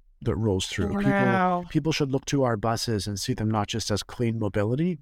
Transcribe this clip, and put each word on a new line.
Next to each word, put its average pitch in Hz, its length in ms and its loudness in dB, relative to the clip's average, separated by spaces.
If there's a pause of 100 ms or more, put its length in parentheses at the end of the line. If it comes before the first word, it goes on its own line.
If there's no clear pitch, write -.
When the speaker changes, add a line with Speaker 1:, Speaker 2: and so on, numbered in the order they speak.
(220)
Speaker 1:
that 110 140 0
rolls 95 300 0
through. - 280 -2
Speaker 2:
Wow. 185 680 2
Speaker 1:
People, 175 80 -12
people 156 240 0
should 139 180 0
look 135 140 -2
to 139 180 2
our 117 140 2
buses 113 500 0
and 101 100 -4
see - 160 -4
them 110 160 0
not 107 180 0
just - 240 -4
as 101 120 0
clean 113 360 -2
mobility, 117 640 0